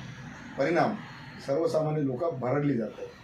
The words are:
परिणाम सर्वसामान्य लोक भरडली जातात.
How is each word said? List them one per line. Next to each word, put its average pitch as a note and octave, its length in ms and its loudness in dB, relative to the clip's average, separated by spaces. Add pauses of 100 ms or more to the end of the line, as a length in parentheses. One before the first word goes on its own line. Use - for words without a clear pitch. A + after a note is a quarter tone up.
(600)
परिणाम C#3+ 340 4 (540)
सर्वसामान्य D#3 580 2
लोक C3+ 280 0
भरडली C#3 400 2
जातात. G#2+ 320 -2 (180)